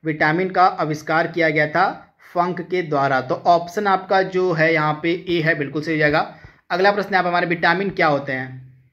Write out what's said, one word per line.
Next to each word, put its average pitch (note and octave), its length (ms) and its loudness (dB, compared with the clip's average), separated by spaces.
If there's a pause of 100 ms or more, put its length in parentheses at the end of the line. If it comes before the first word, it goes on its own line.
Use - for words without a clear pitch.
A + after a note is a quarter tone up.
विटामिन D#3+ 440 0
का F#3 160 4
आविष्कार E3 600 0
किया E3 220 0
गया D3+ 180 2
था F3+ 480 -2 (180)
फंक F3 280 -2
के F3+ 200 -4
द्वारा। C#3 400 0
तो C3 140 -4
ऑप्शन E3+ 520 0
आपका F#3+ 340 2
जो F#3 320 0
है D#3+ 200 2
यहाँ D3+ 300 0
पे E3+ 260 -2
ए E3+ 120 0
है, D#3+ 140 0
बिल्कुल D3 260 -6
सही D#3+ 160 -2
जाएगा। D3+ 380 0 (340)
अगला F#3 220 2
प्रश्न G3+ 220 -2
है F#3 60 4
आप F3+ 80 0
हमारे, F3 200 0
विटामिन F3 420 0
क्या E3+ 180 0
होते C#3 240 0
हैं? C3 420 -10 (200)